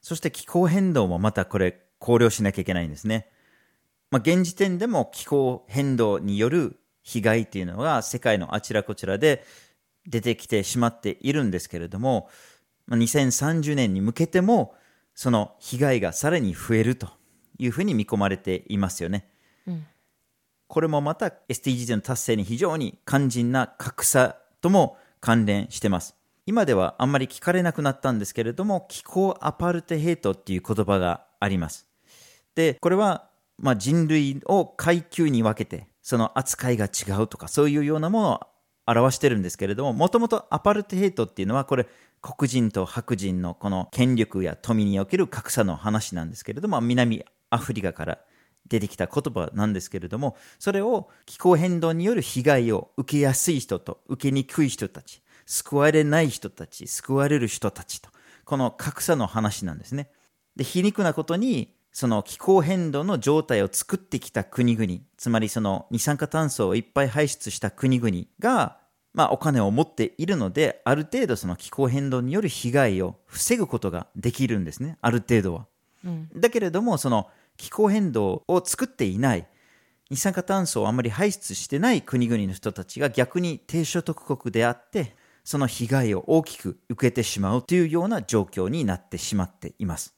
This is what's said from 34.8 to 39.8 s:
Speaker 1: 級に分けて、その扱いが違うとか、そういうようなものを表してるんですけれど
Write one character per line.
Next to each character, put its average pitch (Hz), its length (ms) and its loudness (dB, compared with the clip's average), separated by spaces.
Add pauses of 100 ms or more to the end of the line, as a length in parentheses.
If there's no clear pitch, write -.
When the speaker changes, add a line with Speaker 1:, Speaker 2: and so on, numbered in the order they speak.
Speaker 1:
級 - 240 0
に 120 160 2
分 107 180 0
け - 80 -6
て、 - 200 -12 (120)
そ - 160 -2
の 113 220 0
扱 127 320 -2
い 120 60 2
が 107 80 0
違 - 260 -6 (100)
う 110 60 0
と - 100 -14
か、 80 120 -14
そ 147 160 2
う 147 40 2
い 143 80 0
う 151 60 0
よ 151 140 0
う - 20 -2
な 156 100 -2
も 220 120 2
の 180 140 2
を - 40 -8 (460)
表 120 300 4
し - 20 -8
て 143 120 4
る 120 80 2
ん 101 40 0
で 90 80 -2
す - 80 -12
け 98 100 -4
れ 101 80 -2
ど 123 80 -6